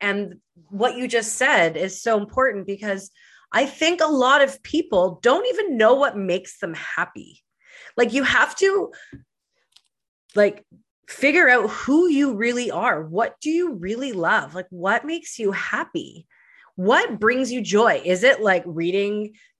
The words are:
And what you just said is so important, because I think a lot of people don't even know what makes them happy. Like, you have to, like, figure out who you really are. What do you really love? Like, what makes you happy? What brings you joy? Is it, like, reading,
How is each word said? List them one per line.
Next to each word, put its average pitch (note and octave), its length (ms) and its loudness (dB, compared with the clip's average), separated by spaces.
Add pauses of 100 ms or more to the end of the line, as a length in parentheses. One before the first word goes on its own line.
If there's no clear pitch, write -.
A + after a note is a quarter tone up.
And G3+ 360 -4 (340)
what A#3 260 -2
you B3 120 -6
just A3+ 260 -2
said G3 420 2
is F#3+ 240 -6
so A3+ 160 0
important, G#3 480 -2
because G3 460 -8 (400)
I C4 160 0
think E4 340 0
a D#4+ 60 2
lot C#4 340 4
of - 220 0
people F#3 580 -2
don't F4+ 280 2
even G4 280 -2
know A3 200 6
what C#4 200 0
makes F#3+ 440 -6
them E3 140 -8
happy. - 640 -10 (560)
Like, A#3 160 2
you C4+ 120 2
have - 320 2
to, G4 360 0 (1400)
like, G#3 300 2 (440)
figure D4+ 400 4
out A#3 220 4
who D#4+ 380 2
you C#4 260 2
really A#3+ 360 -2
are. F3+ 320 -2
What E3 380 -4
do D4+ 100 -6
you E4 240 -2
really A3 380 -8
love? F3 420 -2
Like, F3+ 160 -10
what F#3+ 340 -2
makes E4 340 -10
you G3+ 140 -2
happy? - 720 -8 (480)
What B3+ 460 0
brings A#3+ 320 0
you B3 80 -4
joy? G3 440 2
Is F3+ 200 0
it, C4 160 4
like, F#3+ 260 0
reading, G3+ 680 -4 (260)